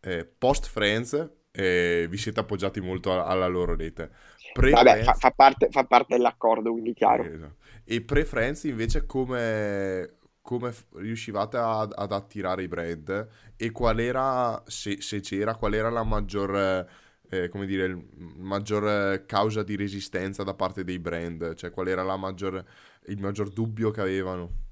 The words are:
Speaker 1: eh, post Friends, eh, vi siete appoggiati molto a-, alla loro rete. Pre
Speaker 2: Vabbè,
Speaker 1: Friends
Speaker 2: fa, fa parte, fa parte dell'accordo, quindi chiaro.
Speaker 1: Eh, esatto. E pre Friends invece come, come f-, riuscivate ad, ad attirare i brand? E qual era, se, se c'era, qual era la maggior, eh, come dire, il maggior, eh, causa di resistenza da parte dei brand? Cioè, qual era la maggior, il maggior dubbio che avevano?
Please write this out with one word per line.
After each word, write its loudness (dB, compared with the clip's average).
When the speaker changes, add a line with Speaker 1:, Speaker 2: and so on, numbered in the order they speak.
Speaker 1:
eh, -6
post 0
Friends, 0
eh, 2
vi -6
siete -4
appoggiati -4
molto -2
a-, 0
alla 2
loro 0
rete. -8
Pre 6
Speaker 2:
Vabbè, 10
Speaker 1:
Friends 6
Speaker 2:
fa, 6
fa 6
parte, 8
fa 2
parte 4
dell'accordo, 2
quindi -4
chiaro. 4
Speaker 1:
Eh, -8
esatto. -14
E -2
pre 0
Friends -2
invece 0
come, -2
come -6
f-, -18
riuscivate -6
ad, 0
ad -6
attirare -4
i -6
brand? -6
E -4
qual 0
era, 0
se, -8
se -6
c'era, -2
qual -2
era 0
la -2
maggior, 0
eh, -2
come -6
dire, 0
il -4
maggior, -2
eh, 0
causa 0
di -6
resistenza -6
da -4
parte -4
dei -6
brand? -6
Cioè, -12
qual -6
era -2
la -4
maggior, -6
il -8
maggior -4
dubbio -2
che -6
avevano? -4